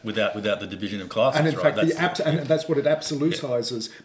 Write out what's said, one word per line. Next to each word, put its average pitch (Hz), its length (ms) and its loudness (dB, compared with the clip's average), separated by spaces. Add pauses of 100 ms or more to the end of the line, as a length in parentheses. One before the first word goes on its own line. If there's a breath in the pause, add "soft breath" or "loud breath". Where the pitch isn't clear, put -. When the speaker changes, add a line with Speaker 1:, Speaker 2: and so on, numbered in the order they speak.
Speaker 1:
without, 104 300 0
without 104 260 -2
the 101 60 -8
division 98 340 -6
of 90 80 -12
classes, 131 300 2
Speaker 2:
And 156 100 4
in 143 60 2
Speaker 1:
right? - 80 0
Speaker 2:
fact, 151 120 2
Speaker 1:
That's 160 180 2
Speaker 2:
the 160 80 -4
abs-, 175 200 0
and 156 260 0
that's 156 220 2
what 156 80 2
it 143 80 2
absolutizes, 139 1040 0
Speaker 1:
Yeah. - 40 -20 (120 loud breath)